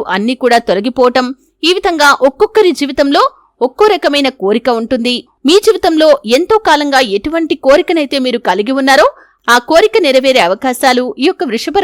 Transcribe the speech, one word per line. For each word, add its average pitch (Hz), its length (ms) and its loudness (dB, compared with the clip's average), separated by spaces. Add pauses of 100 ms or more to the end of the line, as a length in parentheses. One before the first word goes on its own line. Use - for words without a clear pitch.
(140)
అన్నీ 214 280 -2
కూడా 233 160 2 (100)
తొలగిపోవటం, 247 580 0 (420)
ఈ - 80 2
విధంగా 330 320 0 (200)
ఒక్కొక్కరి 415 520 0
జీవితంలో 285 420 0 (440)
ఒక్కో 330 280 0
రకమైన 285 340 -2 (140)
కోరిక 220 260 -2 (120)
ఉంటుంది. 240 340 -4 (320)
మీ 330 100 4 (100)
జీవితంలో 330 420 2 (300)
ఎంతో 415 200 0 (100)
కాలంగా 294 320 0 (180)
ఎటువంటి 311 380 -4 (100)
కోరికనైతే 294 600 0
మీరు 240 220 -4
కలిగి 208 320 -2
ఉన్నారో 269 260 2 (480)
ఆ - 20 4 (140)
కోరిక 415 260 2 (100)
నెరవేరే 262 420 2
అవకాశాలు 254 560 -2 (180)
ఈ 277 60 0
యొక్క 370 220 -4
వృషభ 302 340 -4